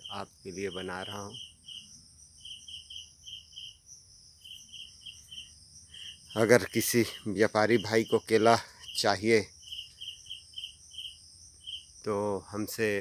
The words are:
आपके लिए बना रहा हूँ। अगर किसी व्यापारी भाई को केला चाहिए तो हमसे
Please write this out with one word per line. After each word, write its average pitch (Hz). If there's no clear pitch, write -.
आपके 98
लिए 95
बना 92
रहा 101
हूँ। 104
अगर 110
किसी 113
व्यापारी 107
भाई 107
को 110
केला 110
चाहिए 107
तो 101
हमसे 104